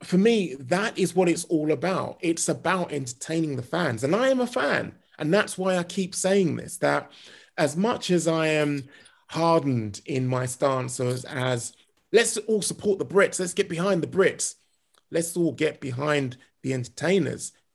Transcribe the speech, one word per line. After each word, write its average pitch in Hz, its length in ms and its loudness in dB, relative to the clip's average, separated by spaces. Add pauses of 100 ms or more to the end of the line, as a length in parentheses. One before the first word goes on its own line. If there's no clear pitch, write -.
for - 140 0
me, 196 440 4
that 180 380 -2
is 170 160 0
what 180 140 4
it's 165 160 0
all 156 280 0
about. 156 500 -2
It's 165 260 -2
about 165 420 -2
entertaining 147 680 -4
the 117 60 -4
fans. 143 400 -2
And 147 140 2
I 262 140 2
am 262 100 2
a 240 60 -2
fan. 247 480 -2 (240)
And 151 140 -2
that's 202 260 0
why 185 180 0
I 175 80 0
keep 180 300 -4
saying 185 420 2
this, - 220 -10
that 143 340 0 (460)
as 151 180 0
much 208 340 0
as 175 160 2
I 160 200 2
am 147 380 0 (440)
hardened 143 800 2
in 131 200 -2
my 127 200 -2
stance 127 540 -2
as, 123 260 -2
as, 127 480 -4 (380)
"Let's 226 260 4
all 214 240 0
support 196 360 -2
the 147 60 -2
Brits, 165 340 2
let's 180 160 -4
get 196 140 -2
behind 175 340 0
the 139 60 -4
Brits, 165 460 0 (560)
let's 165 260 -2
all 170 160 2
get 151 280 -2
behind 139 580 -2 (240)
the 131 120 -2
entertainers," 143 800 -2 (220)